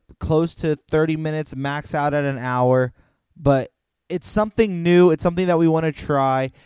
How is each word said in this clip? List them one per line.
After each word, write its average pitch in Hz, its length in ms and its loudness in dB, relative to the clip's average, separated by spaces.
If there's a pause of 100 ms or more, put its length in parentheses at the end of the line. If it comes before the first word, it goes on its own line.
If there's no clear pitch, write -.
(200)
close 160 360 0
to 151 200 -2
thirty 156 400 -2
minutes, 156 400 -6
max 143 380 -8
out 147 200 -2
at 147 100 0
an 135 140 -4
hour, 127 540 0 (440)
but 139 360 0 (360)
it's 180 200 -8
something 214 540 -2
new. 175 280 6
It's 160 120 0
something 180 240 -2
that 175 120 2
we 165 80 2
wanna 160 240 0
try. 135 640 -2 (140)